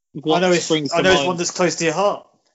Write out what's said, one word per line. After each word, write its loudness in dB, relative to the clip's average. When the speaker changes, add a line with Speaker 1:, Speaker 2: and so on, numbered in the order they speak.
Speaker 1:
What 0
Speaker 2:
I 0
know 4
it's, 0
Speaker 1:
springs -2
Speaker 2:
I -2
Speaker 1:
to 2
Speaker 2:
know 4
it's 4
Speaker 1:
mind? -2
Speaker 2:
one -4
that's -4
close 0
to -4
your 0
heart. -2